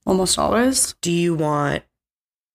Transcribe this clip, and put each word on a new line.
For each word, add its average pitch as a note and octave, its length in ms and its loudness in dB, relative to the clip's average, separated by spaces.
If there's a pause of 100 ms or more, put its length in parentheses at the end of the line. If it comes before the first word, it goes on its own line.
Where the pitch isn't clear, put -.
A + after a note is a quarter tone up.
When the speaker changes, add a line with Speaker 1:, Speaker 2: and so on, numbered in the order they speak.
Speaker 1:
Almost F#3 340 0
always. A#3+ 640 0
Speaker 2:
Do E3+ 120 -2
you E3+ 220 2
want D3 500 -2 (720)